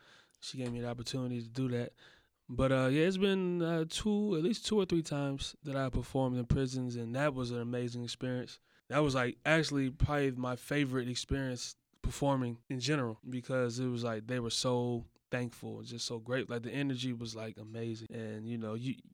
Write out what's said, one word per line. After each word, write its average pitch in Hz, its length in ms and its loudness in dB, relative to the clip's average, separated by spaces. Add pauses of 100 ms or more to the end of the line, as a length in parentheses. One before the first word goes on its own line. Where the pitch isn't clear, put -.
(400)
She - 200 -10
gave 123 120 -2
me 120 100 -4
the 120 60 -2
opportunity 120 540 -2
to 113 80 -8
do 131 200 0
that. 120 240 0 (580)
But, 131 200 4
uh, 131 200 4
yeah, 151 120 6
it's 190 140 4
been, 185 440 4
uh, 165 260 2
two, 208 480 2
at 156 60 2
least 202 240 0
two 214 140 4
or 190 60 4
three 170 180 2
times 139 520 -2 (100)
that 139 100 -4
I 135 140 0
performed 127 460 2
in 123 100 0
prisons, 127 500 2
and 117 200 -4
that 143 200 2
was 123 160 -2
an 120 100 -2
amazing 120 420 -2
experience. 123 560 -4 (280)
That 143 160 2
was, 139 100 4
like, 123 320 2
actually 147 460 4
probably 143 400 2
my 123 240 -2
favorite 131 520 0
experience 127 680 -4 (260)
performing 127 560 0 (100)
in 131 120 -4
general 123 400 0 (100)
because 123 480 0
it 127 80 0
was, 120 180 0
like, 110 220 -2
they 123 140 -2
were 117 100 -2
so 120 560 2 (240)
thankful, 117 540 -6
just 117 240 -8
so 120 100 -4
great. 120 320 -2
Like, 120 140 -4
the 120 80 -6
energy 131 420 -2
was, 117 220 -8
like, 110 220 -10
amazing. 110 540 -6
And, 110 360 -8
you 117 100 -4
know, 110 160 -4
you, 120 220 -4 (180)